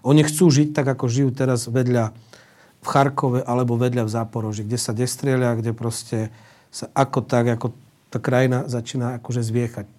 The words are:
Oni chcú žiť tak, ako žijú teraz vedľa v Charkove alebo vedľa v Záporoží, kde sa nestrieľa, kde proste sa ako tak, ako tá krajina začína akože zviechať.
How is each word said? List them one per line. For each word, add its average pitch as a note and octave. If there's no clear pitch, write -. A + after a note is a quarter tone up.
Oni D3
chcú F3
žiť D3+
tak, C3+
ako B2+
žijú B2+
teraz B2+
vedľa A#2+
v -
Charkove C3+
alebo A#2+
vedľa B2
v G#2+
Záporoží, A2
kde A2+
sa A#2
nestrieľa, B2
kde A2+
proste A2+
sa -
ako C#3
tak, A#2+
ako A#2
tá A#2
krajina B2+
začína A#2+
akože B2
zviechať. A2+